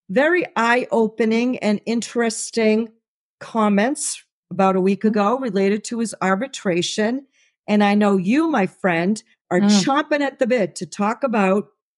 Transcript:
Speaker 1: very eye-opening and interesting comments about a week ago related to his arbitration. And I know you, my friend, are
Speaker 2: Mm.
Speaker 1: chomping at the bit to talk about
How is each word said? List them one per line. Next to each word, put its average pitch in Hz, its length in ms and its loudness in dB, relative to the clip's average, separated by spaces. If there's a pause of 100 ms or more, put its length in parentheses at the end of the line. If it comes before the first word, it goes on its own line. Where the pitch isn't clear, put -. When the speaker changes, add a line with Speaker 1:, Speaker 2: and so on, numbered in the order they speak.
Speaker 1:
very 311 360 2 (100)
eye-opening 233 1040 0
and 208 260 0
interesting 226 1040 -2 (500)
comments 214 840 -2 (280)
about 190 240 0
a 190 60 0
week 196 220 0
ago 214 340 2
related 202 480 -2
to 233 140 -8
his 226 220 -4
arbitration. 208 1040 -2 (420)
And 208 160 4
I 202 120 4
know 202 220 4
you, 262 320 2
my 220 180 0
friend, 180 540 -2 (300)
are 180 80 2
Speaker 2:
Mm. 202 240 4
Speaker 1:
chomping 294 380 0
at 277 180 -4
the 254 80 0
bit 240 300 0
to 175 80 -10
talk 208 380 -4
about 202 440 0 (300)